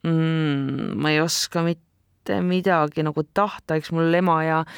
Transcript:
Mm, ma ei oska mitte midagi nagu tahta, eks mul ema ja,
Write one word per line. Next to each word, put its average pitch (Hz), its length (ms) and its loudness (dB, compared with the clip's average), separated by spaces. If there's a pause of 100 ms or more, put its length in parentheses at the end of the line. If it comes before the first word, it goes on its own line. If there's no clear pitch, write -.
Mm, 151 960 0
ma 151 120 0
ei 151 120 2
oska 170 400 -2
mitte 170 240 -4 (580)
midagi 175 580 0
nagu 151 200 -2 (100)
tahta, 202 460 -2
eks - 160 -8
mul 165 180 2
ema 175 300 4
ja, 160 160 0 (180)